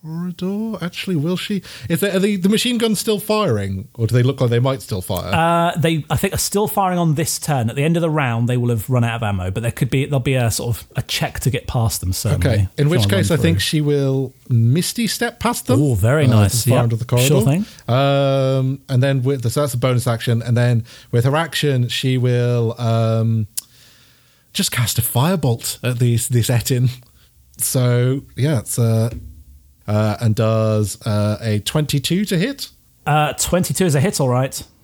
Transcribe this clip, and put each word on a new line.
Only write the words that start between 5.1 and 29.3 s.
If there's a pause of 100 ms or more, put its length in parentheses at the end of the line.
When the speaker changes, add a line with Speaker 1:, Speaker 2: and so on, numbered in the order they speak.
Speaker 2:
Uh,
they,
I
think,
are
still
firing
on
this
turn.
At
the
end
of
the
round,
they
will
have
run
out
of
ammo,
but
there
could
be,
there'll
be
a
sort
of (100)
a
check
to
get
past
them,
certainly,
Speaker 1:
Okay, (100)
in
Speaker 2:
if
Speaker 1:
which
Speaker 2:
you
wanna
Speaker 1:
case
Speaker 2:
run
Speaker 1:
I
think
Speaker 2:
through.
Speaker 1:
she
will (140)
Misty
Step
past
them.
Speaker 2:
Ooh,
very
Speaker 1:
Uh,
Speaker 2:
nice.
Speaker 1:
to
far
Speaker 2:
Yep.
Speaker 1:
into
the
corridor.
Speaker 2:
Sure
thing. (240)
Speaker 1:
Um,
and
then
with,
so
that's
a
bonus
action,
and
then (280)
with
her
action,
she
will,
um, (1080)
just
cast
a
firebolt (100)
at
these,
this
Etin. (680)
So, (140)
yeah,
it's,
uh, (760)